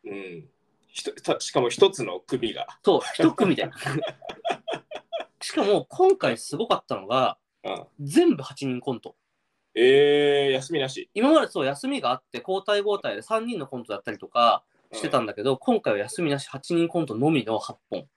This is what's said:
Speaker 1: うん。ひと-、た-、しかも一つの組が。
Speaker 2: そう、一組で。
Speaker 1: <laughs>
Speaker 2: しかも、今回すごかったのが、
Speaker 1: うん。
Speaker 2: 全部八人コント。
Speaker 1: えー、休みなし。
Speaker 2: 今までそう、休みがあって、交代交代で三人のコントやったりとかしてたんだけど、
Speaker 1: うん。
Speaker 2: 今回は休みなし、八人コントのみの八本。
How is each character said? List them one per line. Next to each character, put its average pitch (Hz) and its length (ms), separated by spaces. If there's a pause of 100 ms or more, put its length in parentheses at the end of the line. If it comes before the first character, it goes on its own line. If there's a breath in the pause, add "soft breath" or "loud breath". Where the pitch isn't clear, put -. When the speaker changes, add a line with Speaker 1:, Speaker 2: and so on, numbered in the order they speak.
Speaker 1:
う 104 80
ん。 90 360 (400)
ひ - 160
と-、 - 80 (220)
た-、 - 60
し - 120
か 147 80
も 123 80
一 - 220
つ - 120
の 92 180
組 117 320
が。 - 140 (180)
Speaker 2:
そ 180 140
う、 - 20 (140)
一 165 180
組 185 220
で。 - 160
Speaker 1:
<laughs> - 1700
Speaker 2:
し - 120
か 302 100
も、 208 260
今 381 280
回 131 200
す - 200
ご 226 100
か 196 100
っ - 100
た 120 100
の 98 100
が、 120 320 (240)
Speaker 1:
う 101 80
ん。 87 160 (140)
Speaker 2:
全 226 340
部 143 80
八 - 240
人 123 140
コ 135 140
ン 110 60
ト。 - 140 (600)
Speaker 1:
え 143 760
ー、 135 40
休 135 200
み 151 80
な 135 80
し。 - 260
Speaker 2:
今 254 180
ま 311 80
で 233 60
そ 165 160
う、 - 20
休 139 220
み 269 140
が 123 100
あ 131 40
っ - 80 (100)
て、 117 60
交 185 280
代 208 120
交 202 220
代 110 140
で 208 80
三 226 240
人 233 140
の 135 80
コ 127 100
ン 113 60
ト 107 80
や 98 80
っ - 20
た 117 80
り 104 80
と 95 80
か 117 380 (280)
し - 80
て 156 80
た 135 120
ん 113 60
だ 101 80
け 104 100
ど、 135 80
Speaker 1:
う - 20
ん。 127 40
Speaker 2:
今 233 220
回 117 120
は 101 80
休 127 220
み 151 80
な 139 100
し、 - 60
八 - 280
人 170 140
コ 170 120
ン 151 60
ト 110 80
の 139 160
み 131 140
の 110 160
八 - 180 (100)
本。 92 280